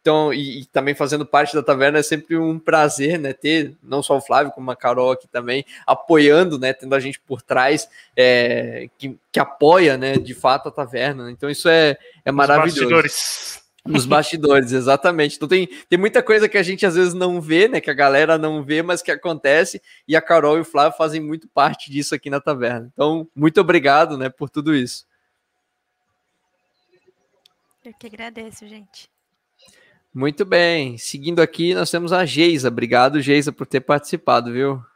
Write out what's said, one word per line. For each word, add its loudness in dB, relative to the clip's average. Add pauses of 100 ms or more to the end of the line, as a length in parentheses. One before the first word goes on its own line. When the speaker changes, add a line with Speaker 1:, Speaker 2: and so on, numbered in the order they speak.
Speaker 1:
Então, 2
e, -8
e -18
também -4
fazendo -4
parte 0
da -2
Taverna 2
é 0
sempre -4
um -4
prazer, 0
né, -6
ter -2
não -4
só 0
o -2
Flávio, 0
como -10
a -6
Carol 0
aqui -6
também, -6 (200)
apoiando, 4
né, -4
tendo -4
a 0
gente -8
por -12
trás, 0 (260)
é, 0 (100)
que, -14 (140)
que -2
apoia, 4
né, -4
de -6
fato -2
a -14
Taverna. -8
Então, -10
isso -4
é, 4 (260)
é -4
Speaker 2:
Os -4
Speaker 1:
maravilhoso. 2
Speaker 2:
bastidores. -2 (260)
Speaker 1:
Nos -2
bastidores, 2
exatamente. 0
Então -8
tem, 0 (220)
tem 4
muita 2
coisa 2
que -2
a 2
gente -4
às 0
vezes 2
não -4
vê, 2
né, -2
que -6
a -2
galera 4
não -4
vê, -2
mas -4
que -6
acontece, 0 (260)
e 0
a 4
Carol 4
e -2
o -6
Flávio 0
fazem -4
muito -12
parte -2
disso -6
aqui -10
na -4
Taverna. -4
Então, -2
muito 2
obrigado, 2
né, -6
por -12
tudo -2
isso. -6 (2750)
Speaker 3:
Eu -20
que -20
agradeço, -18
gente. -20 (1040)
Speaker 1:
Muito -4
bem. 0
Seguindo -4
aqui, 0
nós -4
temos -4
a 0
Geisa. 0
Obrigado, 2
Geisa, 2
por -12
ter -2
participado, -2
viu? -4 (140)